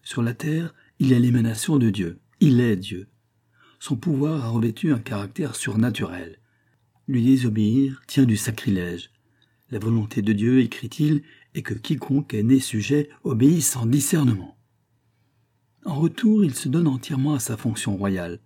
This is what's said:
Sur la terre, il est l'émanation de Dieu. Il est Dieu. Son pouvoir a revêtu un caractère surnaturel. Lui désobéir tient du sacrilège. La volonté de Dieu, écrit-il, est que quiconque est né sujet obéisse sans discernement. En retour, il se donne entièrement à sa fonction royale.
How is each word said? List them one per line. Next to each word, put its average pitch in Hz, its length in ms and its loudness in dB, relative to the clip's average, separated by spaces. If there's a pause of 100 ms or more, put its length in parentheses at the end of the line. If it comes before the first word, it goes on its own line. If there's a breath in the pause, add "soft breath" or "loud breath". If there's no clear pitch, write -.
Sur - 200 -6
la 117 120 -2
terre, 160 400 -6 (240 soft breath)
il 131 140 4
est 120 80 6
l'émanation 120 580 2
de 117 120 4
Dieu. 92 300 -6 (200)
Il 127 200 6
est 113 160 2
Dieu. 92 320 -10 (680 soft breath)
Son - 180 -6
pouvoir 147 480 -2
a 113 40 -4
revêtu 117 440 -2
un 117 60 0
caractère 110 560 -8
surnaturel. 90 840 -4 (720)
Lui 123 160 2
désobéir 123 840 2
tient 135 180 2
du 113 120 4
sacrilège. 90 760 -4 (600)
La 113 80 -8
volonté 110 440 -2
de 107 100 2
Dieu, 117 280 4
écrit-il, 147 640 -2 (320 soft breath)
est - 80 -8
que - 120 -8
quiconque 135 600 -4
est 107 80 0
né 131 180 4
sujet 139 500 -2 (120)
obéisse 143 480 2
sans 117 160 -4
discernement. 127 720 0 (1300)
En 175 100 -6
retour, 202 500 2
il 131 100 0
se - 140 -6
donne 160 200 2
entièrement 135 460 -2
à 135 60 -2
sa 120 160 -6
fonction 104 400 -4
royale. 92 480 -4